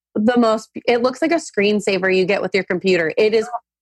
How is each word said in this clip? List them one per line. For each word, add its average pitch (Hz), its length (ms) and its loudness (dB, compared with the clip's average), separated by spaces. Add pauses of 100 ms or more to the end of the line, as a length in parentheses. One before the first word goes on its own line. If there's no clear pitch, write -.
(140)
the 226 240 2
most, 220 320 0 (160)
it 240 160 2
looks 254 180 -2
like 320 120 0
a 339 100 0
screensaver 196 720 0
you 190 80 2
get 190 160 -2
with 185 140 -6
your 185 100 0
computer. 180 540 0
It 214 160 2
is 220 140 0 (340)